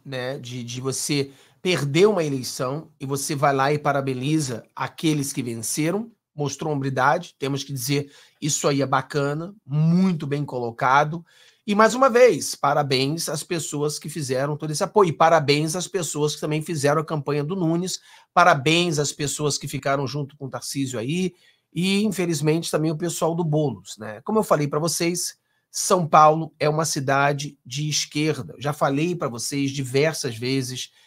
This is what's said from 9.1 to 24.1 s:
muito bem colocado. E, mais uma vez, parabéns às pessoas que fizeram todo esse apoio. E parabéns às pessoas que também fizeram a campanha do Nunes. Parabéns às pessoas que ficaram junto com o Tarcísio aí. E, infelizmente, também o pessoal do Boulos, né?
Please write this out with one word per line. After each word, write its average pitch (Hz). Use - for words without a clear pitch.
muito 160
bem 143
colocado. 139
E, 208
mais 214
uma 262
vez, 220
parabéns 143
às 151
pessoas 151
que 165
fizeram 143
todo 156
esse 151
apoio. 190
E -
parabéns 156
às 175
pessoas 151
que -
também 156
fizeram 151
a 151
campanha 147
do 160
Nunes. 175
Parabéns 165
às 143
pessoas 147
que 139
ficaram 139
junto 131
com 139
o 127
Tarcísio 127
aí. 175
E, 190
infelizmente, 165
também 156
o 156
pessoal 165
do 175
Boulos, 147
né? 107